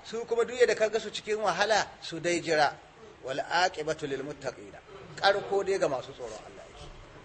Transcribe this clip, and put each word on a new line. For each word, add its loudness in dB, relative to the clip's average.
su -6
kuma 2
duk -6
yadda 8
ka 4
ga 0
su -6
cikin -4
wahala, 4
su -8
dai 2
jira. 4
"Wal -4
aqibatu 2
lil -4
muttaqina." -10
Ƙarko 2
dai 2
ga 2
masu -4
tsoron -10
Allah -16
yake. -16